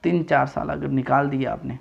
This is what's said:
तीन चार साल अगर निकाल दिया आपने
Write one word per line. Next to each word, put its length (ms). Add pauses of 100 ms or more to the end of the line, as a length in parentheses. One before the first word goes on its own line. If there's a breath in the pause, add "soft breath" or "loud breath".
तीन 200
चार 240
साल 220
अगर 200
निकाल 420
दिया 220
आपने 280